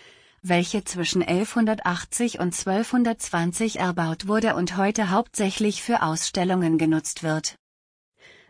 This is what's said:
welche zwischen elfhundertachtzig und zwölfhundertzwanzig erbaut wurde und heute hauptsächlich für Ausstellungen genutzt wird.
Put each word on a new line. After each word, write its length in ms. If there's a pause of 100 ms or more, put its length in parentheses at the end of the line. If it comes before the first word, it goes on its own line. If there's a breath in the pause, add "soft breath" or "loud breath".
(420 loud breath)
welche 440
zwischen 360
elfhundertachtzig 1160
und 160
zwölfhundertzwanzig 1200
erbaut 500
wurde 260
und 220
heute 340
hauptsächlich 720
für 180
Ausstellungen 760
genutzt 440
wird. 360 (920 loud breath)